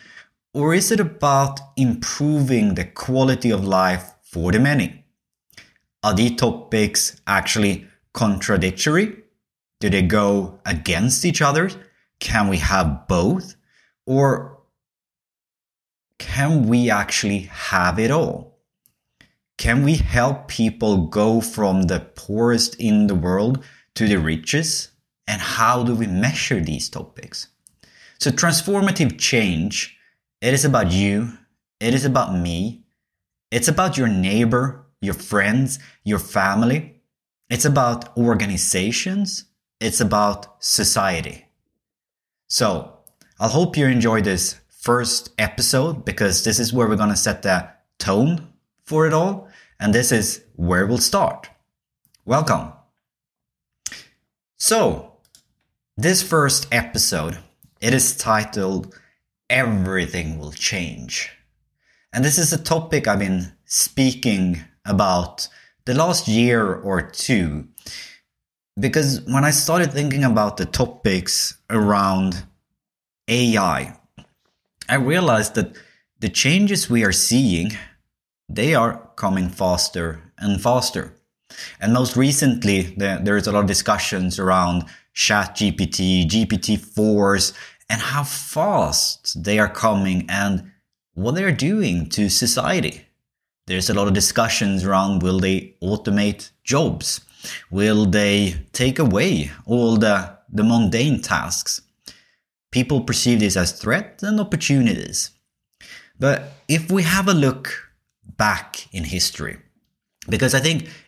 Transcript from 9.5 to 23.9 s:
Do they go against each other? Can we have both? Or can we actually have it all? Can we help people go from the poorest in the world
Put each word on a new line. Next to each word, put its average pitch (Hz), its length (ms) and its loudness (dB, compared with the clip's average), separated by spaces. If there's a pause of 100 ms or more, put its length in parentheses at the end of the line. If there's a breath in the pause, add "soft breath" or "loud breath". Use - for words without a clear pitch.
Do 104 100 0
they 95 140 4
go 101 600 0
against 92 600 -2
each 175 160 0
other? 156 300 2 (480 soft breath)
Can 104 300 0
we 92 80 0
have 80 500 0
both? 101 480 0 (500)
Or 135 540 0 (1600)
can 143 500 0
we 120 220 4
actually 101 600 -2
have 90 480 -2
it 113 140 0
all? - 480 -4 (960 soft breath)
Can 123 260 2
we 151 120 4
help 139 540 0
people 107 580 0
go 110 320 2
from 101 440 0
the 85 180 0
poorest 113 760 -2
in 107 320 2
the 101 80 0
world 98 480 0 (320 loud breath)